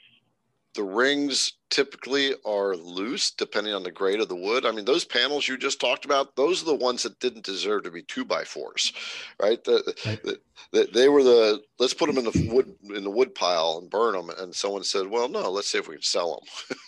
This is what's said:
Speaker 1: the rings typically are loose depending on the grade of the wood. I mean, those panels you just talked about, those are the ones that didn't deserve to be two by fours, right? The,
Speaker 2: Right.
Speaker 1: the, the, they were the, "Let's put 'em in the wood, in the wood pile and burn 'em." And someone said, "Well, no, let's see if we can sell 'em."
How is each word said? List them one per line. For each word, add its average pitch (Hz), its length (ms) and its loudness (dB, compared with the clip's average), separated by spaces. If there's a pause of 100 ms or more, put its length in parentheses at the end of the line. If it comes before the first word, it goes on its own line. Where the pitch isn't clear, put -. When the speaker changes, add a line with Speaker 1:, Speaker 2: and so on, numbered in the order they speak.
(760)
Speaker 1:
the 110 80 -2
rings 131 680 0 (160)
typically 135 640 0 (120)
are 101 300 0
loose 92 560 -4
depending 107 420 -4
on 95 100 -4
the 90 80 -8
grade 98 280 0
of 107 80 0
the 90 80 -6
wood. 110 300 -2
I 117 60 2
mean, 110 120 -6
those 143 220 0
panels 131 420 0
you 131 100 -4
just 135 220 -4
talked 131 240 -2
about, 139 320 0
those 165 260 2
are 160 40 -8
the 160 100 2
ones 123 280 0
that 107 160 -8
didn't 117 260 -4
deserve 95 380 -2
to 87 80 -10
be 85 120 -14
two - 220 -8
by 87 180 -2
fours, - 480 -6 (500)
right? 113 220 2
The, 113 320 0 (100)
Speaker 2:
Right. 107 160 -4
Speaker 1:
the, 101 180 -6 (340)
the, 110 200 4
they 123 140 8
were 143 160 8
the, 113 380 8 (180)
"Let's 123 140 2
put 160 160 0
'em 135 80 0
in 123 80 0
the 104 260 2
wood, 127 240 2 (180)
in 98 120 -6
the 98 60 -2
wood 123 220 2
pile 82 480 2
and 87 80 -18
burn 107 260 2
'em." 87 160 -6
And 87 220 -12
someone 101 300 -4
said, 95 240 -2
"Well, 117 220 -2
no, 196 200 -4
let's 98 200 -4
see - 80 -2
if 98 100 -4
we 80 80 -14
can 71 60 -16
sell 85 400 -2
'em." - 360 -12 (100)